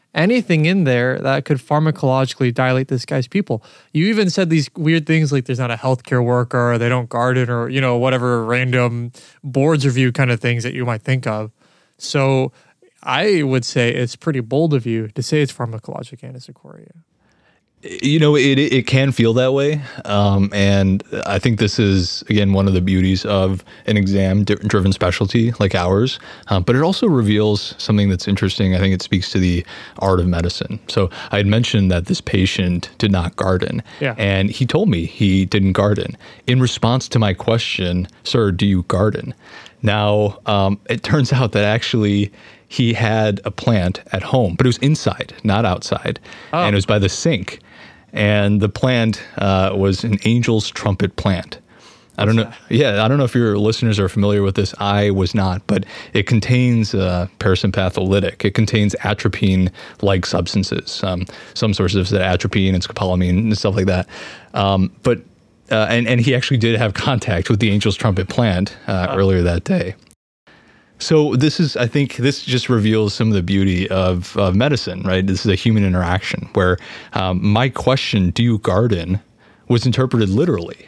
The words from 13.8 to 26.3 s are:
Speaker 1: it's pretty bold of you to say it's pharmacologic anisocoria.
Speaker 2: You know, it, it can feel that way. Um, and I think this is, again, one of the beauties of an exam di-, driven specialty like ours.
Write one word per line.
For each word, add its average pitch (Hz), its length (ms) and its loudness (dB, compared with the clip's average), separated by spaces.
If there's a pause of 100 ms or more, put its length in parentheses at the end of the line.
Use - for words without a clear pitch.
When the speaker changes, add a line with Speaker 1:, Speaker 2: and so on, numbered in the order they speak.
Speaker 1:
it's 123 200 -4
pretty 139 260 -6
bold 143 340 0
of 120 100 -2
you 113 240 -4
to 123 140 -8
say 151 180 0
it's 139 140 -2
pharmacologic 117 680 -10
anisocoria. - 680 -20 (920)
Speaker 2:
You 143 360 0
know, 151 160 4
it, 139 240 4
it 135 300 2
can 135 240 2
feel 113 220 2
that 131 180 2
way. 143 280 0 (260)
Um, 101 460 2
and 98 520 2 (220)
I 95 120 -2
think 113 220 0
this 104 180 0
is, 98 440 0
again, 101 300 0
one 98 140 4
of 95 80 2
the 90 60 2
beauties 92 460 2
of 95 360 0 (240)
an 107 100 2
exam 98 460 2
di-, 104 140 0
driven 98 360 2
specialty 110 680 0
like 98 160 2
ours. 98 420 0 (300)